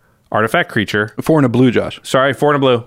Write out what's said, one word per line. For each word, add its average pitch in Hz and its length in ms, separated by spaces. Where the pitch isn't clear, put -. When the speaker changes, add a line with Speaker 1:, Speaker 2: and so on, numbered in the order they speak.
Speaker 1:
artifact 113 400
creature. 107 400
Speaker 2:
Four 160 160
and 143 80
a 127 40
blue, 123 200
Josh. 101 320
Speaker 1:
Sorry, 135 320
four 147 160
and 147 60
a 143 40
blue. 123 280